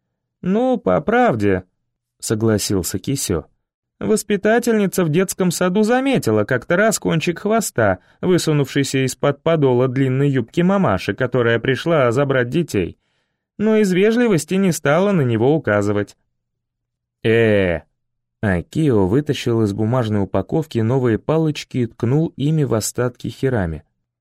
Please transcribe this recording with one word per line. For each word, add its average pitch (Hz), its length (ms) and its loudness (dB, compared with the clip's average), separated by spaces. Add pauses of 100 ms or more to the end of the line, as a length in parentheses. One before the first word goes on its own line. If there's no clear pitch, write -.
(400)
«Ну, 233 380 0
по - 240 0
правде», 127 640 0 (540)
согласился 107 800 -2
Кисе. 92 460 -4 (560)
«Воспитательница 208 1040 0
в 160 60 0
детском 185 400 0
саду 185 320 0
заметила 208 640 0
как-то 131 320 -2
раз 214 220 2
кончик 170 420 -2
хвоста, 123 580 0 (240)
высунувшийся 147 840 0
из-под 143 380 -2
подола 135 440 2
длинной 131 440 0
юбки 135 320 -2
мамаши, 175 500 0
которая 117 460 0
пришла 131 520 0
забрать 131 380 0
детей. 123 480 -2 (640)
Но 220 180 2
из 208 160 2
вежливости 208 640 2
не 190 180 2
стала 175 400 0
на 180 80 2
него 120 340 2
указывать». 104 640 0 (1040)
«Э!» 104 600 2 (600)
Акио 104 640 0
вытащил 120 560 0
из 101 100 0
бумажной 107 500 -2
упаковки 107 560 -4
новые 117 400 0
палочки 156 600 -4
и 120 80 0
ткнул 139 500 -2
ими 151 280 0
в 120 100 -2
остатки 120 540 -4
хирами. 107 540 -4 (380)